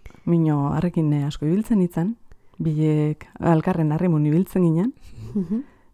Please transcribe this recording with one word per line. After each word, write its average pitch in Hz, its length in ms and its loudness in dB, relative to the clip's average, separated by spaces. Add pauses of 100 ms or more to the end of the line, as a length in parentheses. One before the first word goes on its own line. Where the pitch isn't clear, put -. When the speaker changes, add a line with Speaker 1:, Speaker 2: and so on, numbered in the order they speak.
(260)
Speaker 1:
mino 151 480 2
harrekin, 160 400 0
e, 147 100 0
asko 147 220 -6
ibiltzen 196 360 0
itzan, 180 340 -2 (420)
bilek 151 680 0 (120)
alkarren 160 520 2
harrimun 160 340 2
ibiltzen 180 380 2
ginen, 170 300 2 (420)
Speaker 2:
Mhm. 208 280 -4 (300)